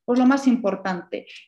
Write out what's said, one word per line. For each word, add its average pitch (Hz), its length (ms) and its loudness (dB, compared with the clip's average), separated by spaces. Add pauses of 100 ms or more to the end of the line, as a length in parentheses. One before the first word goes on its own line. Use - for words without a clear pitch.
Pues 247 160 0
lo 254 60 4
más 269 200 2
importante, 196 800 -2 (220)